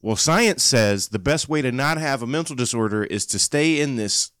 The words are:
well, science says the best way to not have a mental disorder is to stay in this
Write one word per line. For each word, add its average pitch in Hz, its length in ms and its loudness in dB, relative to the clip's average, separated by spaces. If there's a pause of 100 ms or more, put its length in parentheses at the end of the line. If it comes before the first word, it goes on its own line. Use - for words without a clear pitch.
well, 110 140 -2
science 196 480 2
says 113 460 4
the 110 100 -4
best 143 300 -2
way 151 120 0
to 131 100 0
not 143 260 0
have 143 240 -2
a 117 60 -6
mental 156 280 -4
disorder 110 480 0
is 101 220 -4
to - 140 -6
stay 156 420 0
in 139 140 -2
this 107 440 -2